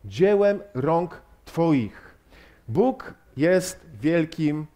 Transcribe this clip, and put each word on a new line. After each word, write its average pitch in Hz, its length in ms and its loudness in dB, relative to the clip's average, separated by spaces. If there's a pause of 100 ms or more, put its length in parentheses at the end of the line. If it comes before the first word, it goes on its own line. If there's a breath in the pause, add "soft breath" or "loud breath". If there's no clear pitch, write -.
dziełem 202 540 2 (140)
rąk 165 480 -2 (240)
Twoich”. 151 680 -2 (520 soft breath)
Bóg 202 460 -2 (240)
jest 180 480 0 (160)
wielkim 156 640 -2 (100)